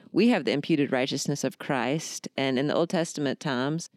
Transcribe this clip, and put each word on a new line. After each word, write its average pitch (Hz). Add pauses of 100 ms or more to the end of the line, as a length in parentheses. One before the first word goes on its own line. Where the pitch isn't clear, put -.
(120)
we 214
have 196
the 110
imputed 143
righteousness 131
of 135
Christ. 135
And 135
in 143
the -
Old 170
Testament 151
times, 143